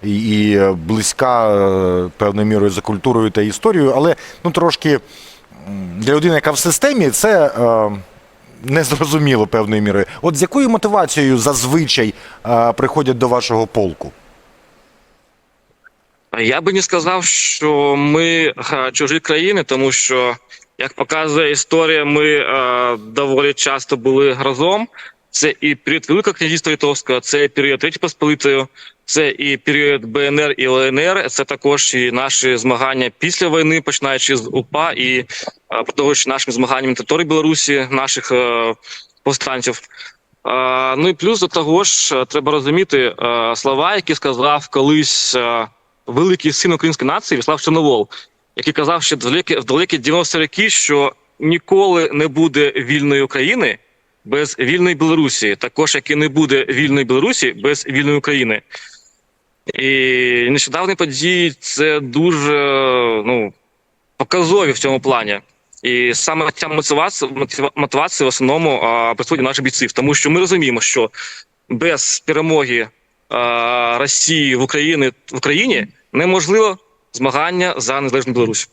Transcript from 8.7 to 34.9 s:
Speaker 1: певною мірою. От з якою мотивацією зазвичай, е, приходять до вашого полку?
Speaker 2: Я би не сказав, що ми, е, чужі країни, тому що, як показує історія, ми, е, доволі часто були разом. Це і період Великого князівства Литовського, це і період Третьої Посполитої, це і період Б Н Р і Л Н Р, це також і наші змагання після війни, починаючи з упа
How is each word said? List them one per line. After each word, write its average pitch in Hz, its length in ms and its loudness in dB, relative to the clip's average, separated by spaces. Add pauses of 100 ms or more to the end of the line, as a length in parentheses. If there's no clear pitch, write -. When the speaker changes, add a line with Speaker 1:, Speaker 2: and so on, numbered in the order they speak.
Speaker 1:
певною 107 360 0
мірою. 101 220 2 (180)
От 165 140 0
з 139 60 2
якою 269 260 2
мотивацією 170 680 2
зазвичай, 127 760 0 (320)
е, 120 260 2
приходять 131 460 0
до 127 100 2
вашого 117 380 2
полку? 92 460 -4 (2250)
Speaker 2:
Я 120 220 0
би 175 120 -2
не 190 100 2
сказав, 180 420 -2
що 143 720 0
ми, 160 580 0 (180)
е, 131 200 -2
чужі 147 280 -2
країни, 170 420 0
тому 135 300 0
що, 123 440 0 (420)
як 135 160 -6
показує 156 560 -2
історія, 160 540 2
ми, 147 220 2
е, 123 720 0
доволі 135 560 0
часто 135 440 -2
були 131 440 2
разом. 160 480 0 (420)
Це - 300 -2
і 147 140 0
період 147 340 -4
Великого 190 260 2
князівства 160 380 -2
Литовського, 143 480 0
це 147 240 0
і 143 40 0
період 139 320 0
Третьої 160 200 -4
Посполитої, 143 680 0 (380)
це 151 240 0
і 143 280 -2
період 143 480 0
Б 139 220 -2
Н 143 120 0
Р 147 200 0
і 131 60 0
Л 131 160 2
Н 131 180 0
Р, 185 320 0
це 139 140 -2
також 143 500 0
і 123 180 0
наші 127 440 0
змагання 127 600 0
після 175 300 -2
війни, 160 320 2
починаючи 135 560 -2
з 117 160 -4
упа 147 400 -2